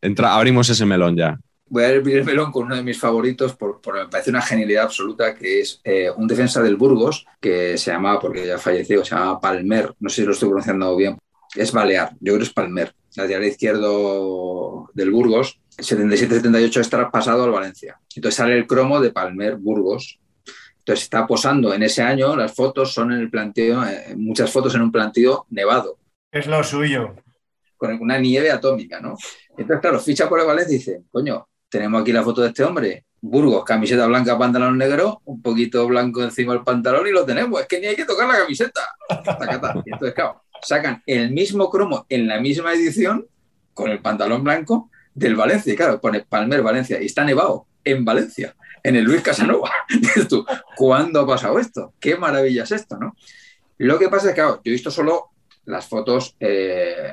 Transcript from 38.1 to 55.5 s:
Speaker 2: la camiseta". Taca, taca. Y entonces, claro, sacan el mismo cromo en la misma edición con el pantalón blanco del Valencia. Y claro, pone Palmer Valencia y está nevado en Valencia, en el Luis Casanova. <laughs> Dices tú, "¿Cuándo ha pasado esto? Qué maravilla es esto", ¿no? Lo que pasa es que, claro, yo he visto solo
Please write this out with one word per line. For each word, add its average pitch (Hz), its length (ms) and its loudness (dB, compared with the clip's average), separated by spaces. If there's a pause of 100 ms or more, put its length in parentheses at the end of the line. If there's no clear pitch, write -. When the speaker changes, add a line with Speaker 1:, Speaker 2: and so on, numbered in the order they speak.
Speaker 2:
la 247 120 2
camiseta". 175 420 -2 (280)
Taca, 147 520 -6
taca. - 240 -6
Y 110 80 -12
entonces, 131 220 -6
claro, - 280 -6 (200)
sacan 147 440 -4
el 120 240 0
mismo 190 400 0
cromo 190 380 -2
en 120 180 0
la 110 140 -2
misma 160 320 -2
edición 170 540 0 (480)
con - 160 -6
el 104 100 -4
pantalón 107 420 -2
blanco 160 480 -2 (240)
del 117 220 0
Valencia. 131 360 2
Y 101 40 -2
claro, 143 240 0
pone 107 260 -2
Palmer 113 360 0
Valencia 113 400 -2
y - 40 -4
está - 180 -2
nevado - 420 0 (180)
en 135 200 0
Valencia, - 520 -2 (260)
en 127 140 2
el 113 80 4
Luis 151 180 4
Casanova. - 480 2 (100)
<laughs> - 80 -12
Dices - 380 2
tú, - 180 0 (320)
"¿Cuándo 143 440 4
ha 139 60 2
pasado 127 340 0
esto? 110 400 -8
Qué 160 160 0
maravilla 135 480 0
es - 80 -6
esto", 208 260 -8
¿no? 214 160 -10 (640)
Lo 147 220 2
que 190 80 4
pasa 196 200 2
es 180 60 0
que, 160 60 -2
claro, 147 160 2
yo - 140 -6
he - 20 2
visto 127 180 -4
solo 160 360 -2 (380)